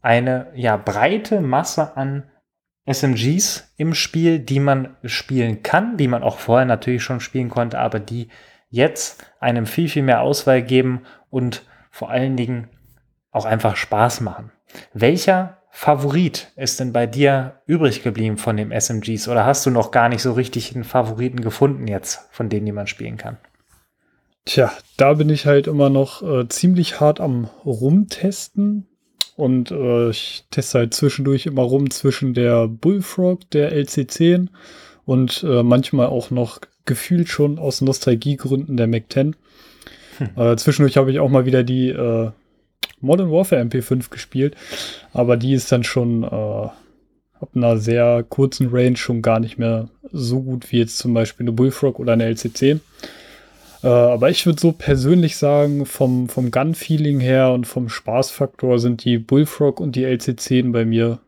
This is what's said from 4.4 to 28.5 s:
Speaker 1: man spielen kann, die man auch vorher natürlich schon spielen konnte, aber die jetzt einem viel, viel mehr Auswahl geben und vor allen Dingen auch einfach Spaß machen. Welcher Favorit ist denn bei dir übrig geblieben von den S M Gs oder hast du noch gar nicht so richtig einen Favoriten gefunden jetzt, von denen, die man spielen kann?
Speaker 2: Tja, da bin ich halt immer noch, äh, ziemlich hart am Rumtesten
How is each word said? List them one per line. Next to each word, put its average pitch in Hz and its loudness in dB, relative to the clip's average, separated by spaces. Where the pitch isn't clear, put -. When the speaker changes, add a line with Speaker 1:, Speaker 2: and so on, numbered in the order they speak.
Speaker 1:
man 135 0
spielen 117 -4
kann, 214 0
die 143 2
man 123 -2
auch 113 -2
vorher 127 2
natürlich 120 -2
schon 123 -6
spielen 123 -6
konnte, 120 -4
aber 113 -2
die 117 -10
jetzt - -2
einem 120 0
viel, 156 -2
viel 143 -2
mehr 123 4
Auswahl 135 2
geben 127 0
und 123 -4
vor - -14
allen 131 -2
Dingen 120 -4
auch 110 -2
einfach 110 0
Spaß 113 0
machen. 110 -8
Welcher 180 2
Favorit 143 0
ist - -4
denn 127 -4
bei 120 2
dir 135 0
übrig 151 2
geblieben 110 -2
von 110 -2
den 107 -4
S 113 -4
M 110 -4
Gs 107 -6
oder 117 2
hast 139 2
du 135 4
noch 117 2
gar 120 4
nicht 117 -2
so 127 -2
richtig 120 -4
einen 120 -8
Favoriten 123 -4
gefunden 131 0
jetzt, - -8
von 113 -6
denen, 104 -2
die 104 -4
man 101 -8
spielen 113 -10
kann? 113 -12
Speaker 2:
Tja, - 0
da 139 6
bin 151 2
ich 147 0
halt 143 4
immer 143 2
noch, 135 -2
äh, 131 -2
ziemlich 175 0
hart 147 2
am 123 -4
Rumtesten 190 -2